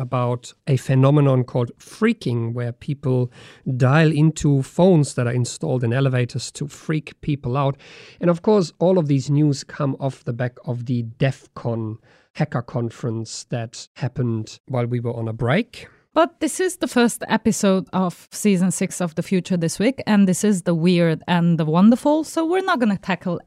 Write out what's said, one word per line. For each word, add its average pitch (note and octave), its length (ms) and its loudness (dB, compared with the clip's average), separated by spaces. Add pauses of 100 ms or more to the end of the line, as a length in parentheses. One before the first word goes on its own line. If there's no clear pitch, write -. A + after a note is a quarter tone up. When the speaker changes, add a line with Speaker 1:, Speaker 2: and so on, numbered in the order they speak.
Speaker 1:
about B2 520 -4 (140)
a C3+ 100 2
phenomenon C3+ 680 4
called B2 340 -4
phreaking, A#2+ 760 -4
where A#2+ 180 -6
people B2+ 580 -4 (460)
dial D3 360 4
into D3 520 2
phones E3+ 500 4
that B2 140 -2
are A#2+ 40 0
installed B2 520 -2
in A2+ 80 0
elevators B2+ 580 -2
to - 160 -8
freak - 540 -6
people C#3 360 -4
out. C#3 200 0 (440)
And E3+ 80 2
of E3+ 140 0
course, G#3 380 2
all F#3 180 4
of D#3 80 0
these C#3 240 0
news C#3+ 320 2
come C3+ 380 -6
off C3+ 240 -6
the B2 100 -6
back B2 320 -6
of A#2+ 200 -6
the B2 160 -2
def C3+ 520 -4
con A2+ 440 -6 (340)
hacker C#3 300 -4
conference A2+ 840 -8
that A#2 500 -10
happened A#2 720 -4
while B2 200 -4
we A#2+ 120 -4
were A#2 160 -6
on A2+ 140 -6
a A2 40 -6
break. B2 540 -2 (280)
Speaker 2:
But E4+ 260 0
this - 180 -4
is F#4 200 -2
the D#4 100 -4
first - 400 0
episode G3 640 0
of F3+ 400 -4
season F#3 400 2
six - 280 -6
of F3 140 -4
The E3+ 80 -4
Future F#3 340 -2
This E3 220 -2
Week, A#3+ 260 0
and G3+ 220 4
this F3+ 160 0
is G#3 200 2
the F3 120 0
weird E3+ 540 2
and E3+ 300 2
the E3 60 0
wonderful, A#3 600 4
so E4 200 -4
we're F#4 200 0
not F4 160 0
gonna G#3 180 0
tackle F3 480 -6